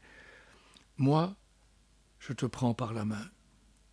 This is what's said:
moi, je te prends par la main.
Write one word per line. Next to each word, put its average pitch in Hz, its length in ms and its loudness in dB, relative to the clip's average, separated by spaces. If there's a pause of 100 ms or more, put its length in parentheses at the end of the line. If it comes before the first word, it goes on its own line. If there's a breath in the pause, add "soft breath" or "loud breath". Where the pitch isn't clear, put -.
(960 loud breath)
moi, 156 380 4 (840)
je - 160 -10
te 123 100 -2
prends 120 300 0
par 110 180 -4
la 110 140 -2
main. 107 200 -4 (680)